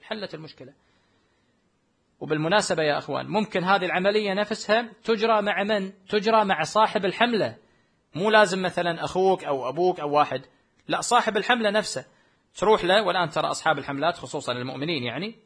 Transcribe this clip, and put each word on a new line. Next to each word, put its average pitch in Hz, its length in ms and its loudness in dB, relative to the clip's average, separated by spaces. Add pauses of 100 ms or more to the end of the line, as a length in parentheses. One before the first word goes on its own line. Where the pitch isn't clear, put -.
حلت 208 320 -10
المشكلة. 151 380 -18 (1500)
وبالمناسبة 160 600 0
يا 151 160 0
أخوان، 131 280 -6
ممكن 185 380 -2
هذه 190 200 2
العملية 190 500 0
نفسها 214 580 -2 (120)
تجرى 220 380 2
مع 190 200 -2
من؟ 202 300 -2 (160)
تجرى 214 360 2
مع 180 180 0
صاحب 208 420 0
الحملة. 196 520 0 (580)
مو 190 160 -2
لازم 196 320 4
مثلًا 170 420 -2
أخوك 185 400 2
أو 135 240 -4
أبوك 175 320 0
أو 147 100 -4
واحد. 143 320 2 (460)
لا، 190 120 -2
صاحب 220 360 2
الحملة 220 340 2
نفسه. 208 360 -4 (480)
تروح 202 300 4
له، 190 180 4
والآن 180 280 0
ترى 156 160 -2
أصحاب 147 320 0
الحملات 143 380 -2
خصوصًا 135 360 -8
المؤمنين 131 500 -6
يعني، 147 320 -6 (120)